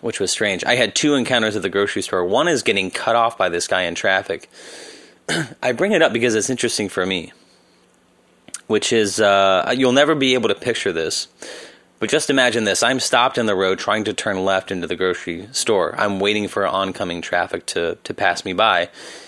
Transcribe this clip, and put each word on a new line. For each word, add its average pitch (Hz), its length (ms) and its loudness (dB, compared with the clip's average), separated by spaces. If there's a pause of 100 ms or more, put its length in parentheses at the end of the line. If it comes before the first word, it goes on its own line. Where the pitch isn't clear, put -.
Which 113 200 -6
was 95 100 0
strange. 98 340 -2
I 117 120 2
had 117 180 0
two 147 200 2
encounters 117 400 2
at 104 80 -2
the 98 60 -2
grocery 101 340 0
store. 92 220 -2
One 123 240 2
is 143 140 0
getting 98 280 0
cut - 260 -2
off 117 200 2
by 92 120 0
this 87 180 -2
guy 92 160 0
in 85 120 -4
traffic. 95 540 -2 (560)
<clears throat> - 580 -8
I 127 100 0
bring 180 200 0
it 165 100 4
up 143 100 4
because 117 220 2
it's 110 160 0
interesting 113 380 -2
for 92 160 -2
me. 92 280 -4 (1400)
Which 107 240 2
is, 107 280 2
uh, 98 560 4
you'll 127 160 4
never 147 220 4
be 135 200 2
able 113 140 0
to 101 60 2
picture 110 380 -2
this. 80 360 -4 (720)
But 113 120 -4
just 147 200 0
imagine 123 340 2
this. 98 180 2
I'm 127 180 2
stopped 127 380 2
in 117 80 0
the 104 100 0
road 95 220 2
trying 104 260 -2
to 104 80 -2
turn 95 320 -4
left 95 260 0
into 90 160 -4
the 87 80 -4
grocery 90 580 -4
store. 92 460 0
I'm 101 220 0
waiting 104 260 0
for 98 200 -2
oncoming 92 540 -2
traffic 87 460 -4
to, 85 380 -2
to - 100 -8
pass 90 300 -2
me 95 80 -6
by. 92 380 2 (380)